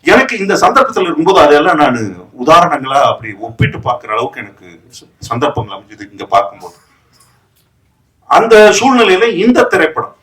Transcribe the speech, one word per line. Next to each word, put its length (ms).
எனக்கு 320
இந்த 180
சந்தர்ப்பத்துல 520
இருக்கும்போது 320
அதெல்லாம் 440
நான் 160
உதாரணங்களா 640
அப்படி 280
ஒப்பிட்டு 400
பார்க்கிற 340
அளவுக்கு 260
எனக்கு 280
ச-, 160
சந்தர்ப்பங்கள் 580
அமைஞ்சது 340
இங்க 140
பார்க்கும்போது. 500
அந்த 260
சூழ்நிலையில 540
இந்த 280
திரைப்படம் 600